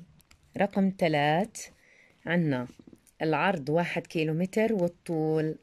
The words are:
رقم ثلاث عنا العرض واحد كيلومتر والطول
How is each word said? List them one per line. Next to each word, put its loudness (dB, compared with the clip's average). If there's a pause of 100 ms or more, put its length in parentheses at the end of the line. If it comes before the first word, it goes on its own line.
(580)
رقم 0
ثلاث 2 (580)
عنا 0 (540)
العرض 0
واحد -2
كيلومتر 0
والطول -2